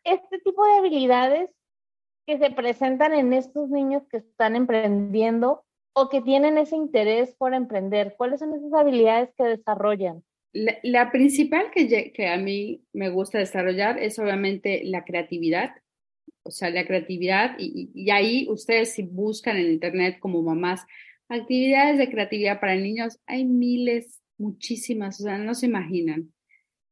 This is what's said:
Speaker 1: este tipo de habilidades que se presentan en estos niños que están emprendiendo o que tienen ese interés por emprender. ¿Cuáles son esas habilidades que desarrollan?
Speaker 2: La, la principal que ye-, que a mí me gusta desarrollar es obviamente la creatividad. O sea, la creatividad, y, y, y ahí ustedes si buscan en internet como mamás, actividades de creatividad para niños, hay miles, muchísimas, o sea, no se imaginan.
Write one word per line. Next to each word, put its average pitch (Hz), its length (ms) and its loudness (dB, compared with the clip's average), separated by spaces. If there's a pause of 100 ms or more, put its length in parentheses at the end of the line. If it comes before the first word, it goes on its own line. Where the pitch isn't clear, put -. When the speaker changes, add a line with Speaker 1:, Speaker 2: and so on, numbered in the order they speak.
Speaker 1:
este 370 380 -2
tipo 392 220 0
de 415 100 6
habilidades 285 760 4 (800)
que 302 100 0
se 277 140 2
presentan 262 640 0
en 254 180 4
estos 262 380 -2
niños 277 400 0
que 240 60 -6
están 220 380 -2
emprendiendo 226 1120 0 (300)
o 269 120 4
que 269 140 0
tienen 277 380 4
ese 302 160 0
interés 247 580 0
por 254 220 -2
emprender. 208 600 -2
¿Cuáles 254 260 -4
son 311 120 -6
esas 294 200 -10
habilidades 247 640 4
que 254 80 0
desarrollan? 208 800 -2 (300)
Speaker 2:
La, 214 300 -2
la 240 280 2
principal 294 600 4
que 311 160 4
ye-, 220 260 0
que 202 140 -4
a 175 100 0
mí 196 460 -4 (100)
me 196 160 -4
gusta 190 300 -2
desarrollar 190 580 -2
es 214 220 -4
obviamente 196 640 -2
la 180 200 -6
creatividad. 175 680 -2 (720)
O - 80 -16
sea, - 180 -6
la 175 160 -2
creatividad, 185 720 0
y, - 380 -10
y, 190 80 -12
y 196 80 0
ahí 220 400 2
ustedes 226 420 0
si - 80 -8
buscan 208 560 -4
en 170 140 2
internet 175 480 -2
como 170 240 -2
mamás, 175 420 -2 (440)
actividades 262 680 2
de 262 120 2
creatividad 208 500 -2
para 196 160 0
niños, 220 500 -4
hay 262 200 -4
miles, 247 760 0 (160)
muchísimas, 208 840 -6
o 202 40 -8
sea, 202 140 -4
no 214 160 -6
se 247 120 -4
imaginan. 170 680 -4 (580)